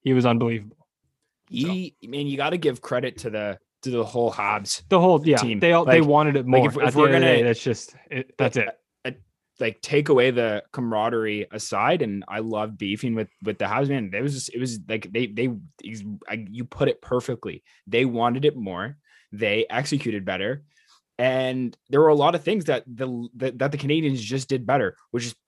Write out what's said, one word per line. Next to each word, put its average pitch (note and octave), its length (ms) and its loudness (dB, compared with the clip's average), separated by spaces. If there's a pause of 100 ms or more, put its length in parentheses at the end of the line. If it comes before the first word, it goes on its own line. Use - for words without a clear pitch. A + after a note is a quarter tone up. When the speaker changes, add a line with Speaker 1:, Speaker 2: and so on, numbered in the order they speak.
Speaker 1:
He C3+ 120 0
was B2+ 140 4
unbelievable. A#2 600 -2 (600)
Speaker 2:
He, F3 540 -4
Speaker 1:
So. A#2 80 -18
Speaker 2:
man, C#3+ 160 -6
you C#3 100 -4
gotta C#3 220 -2
give C#3+ 220 0
credit B2+ 380 -4
to A#2+ 120 -8
the, G#2 300 -6 (220)
to C3 80 -6
the A#2+ 140 0
whole A#2 280 -2
Habs G2+ 560 -4
Speaker 1:
The F#3+ 100 6
whole, E3+ 280 6
yeah, D3 100 6
Speaker 2:
team. A2 240 0
Speaker 1:
they E3+ 140 6
all, E3+ 100 4
they D3+ 160 8
Speaker 2:
Like, D3+ 80 4
Speaker 1:
wanted D3 280 4
it B2+ 120 -2
Speaker 2:
like, C3 140 6
Speaker 1:
more. - 60 4
Speaker 2:
if, A#2+ 80 -4
if - 60 0
Speaker 1:
At B2+ 120 2
the D3 40 2
Speaker 2:
we're D3 100 6
Speaker 1:
end C3+ 80 4
of C3+ 40 6
the B2+ 60 6
Speaker 2:
gonna B2 100 6
Speaker 1:
day, A#2 80 4
that's A#2+ 180 0
just, - 320 -4 (160)
it, B2+ 280 -8
that's B2+ 180 2
it. G#2+ 120 0 (360)
Speaker 2:
a, B2+ 60 -4
a, - 40 -14 (460)
like, A2+ 220 -4
take C#3+ 260 0
away C3 240 6
the A2 400 0
camaraderie A2 800 -2
aside, A#2 500 0
and G2+ 240 -4
I G#2+ 140 -6
love G#2+ 360 -6
beefing G#2+ 380 -4
with, A2 140 -4 (140)
with G2+ 160 -6
the G2 80 -2
Habs, C3 240 0
man. A#2 220 -4
It G#2 100 -4
was C#3+ 100 -4
just, B2+ 220 -10
it A#2 40 -8
was A#2+ 300 -6
like, G#2+ 240 -6
they, A#2 160 -2
they, A#2 220 -4 (340)
ex-, G#2+ 180 -14 (260)
I, A2 220 -10
you A#2 140 -10
put - 240 -2
it - 120 -4
perfectly. A#2+ 600 -6 (240)
They A#2 200 2
wanted A#2+ 380 -2
it D3+ 120 2
more. G2+ 400 -8 (360)
They G#2+ 360 0
executed A#2+ 560 -4
better. G2 400 -6 (540)
And B2+ 580 -2 (140)
there C#3 100 4
were D#3+ 80 8
a D3+ 60 8
lot D3 200 4
of D#3+ 80 -2
things F3+ 220 -2
that C3+ 220 0
the, A#2+ 500 -8
that, B2 220 -4
that C#3 140 -2
the D3 60 -6
Canadiens C#3+ 380 0
just B2 320 -6
did B2+ 180 -2
better, B2+ 300 0 (140)
which A#2+ 160 -4
is A#2 80 -12 (140)